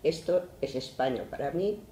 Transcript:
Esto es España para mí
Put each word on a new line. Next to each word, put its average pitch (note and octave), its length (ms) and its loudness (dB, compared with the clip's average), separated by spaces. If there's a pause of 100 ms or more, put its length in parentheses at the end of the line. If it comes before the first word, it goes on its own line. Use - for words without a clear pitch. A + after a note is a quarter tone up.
Esto E3+ 400 4 (160)
es - 160 -2
España B2+ 520 0
para C#3 220 -2
mí G3+ 420 0